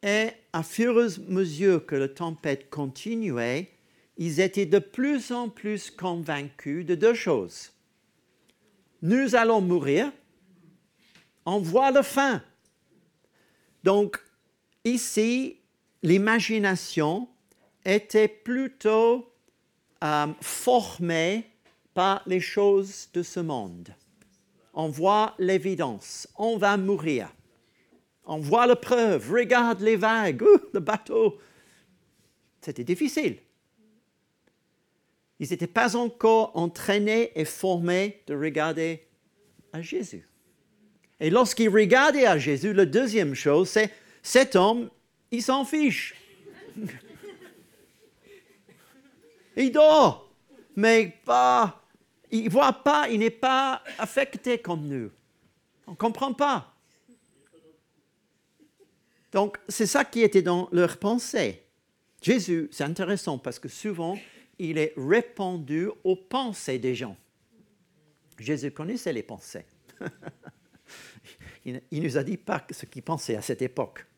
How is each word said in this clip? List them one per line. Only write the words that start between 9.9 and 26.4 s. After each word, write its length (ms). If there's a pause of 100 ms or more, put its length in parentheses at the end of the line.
on 140
voit 320
la 100
fin. 400 (1400)
Donc, 360 (640)
ici, 760 (420)
l'imagination 1300 (560)
était 440
plutôt, 1040 (720)
euh, 240 (140)
formée 1040 (500)
par 320
les 140
choses 720
de 80
ce 180
monde. 540 (800)
On 140
voit 500
l'évidence, 1000
on 220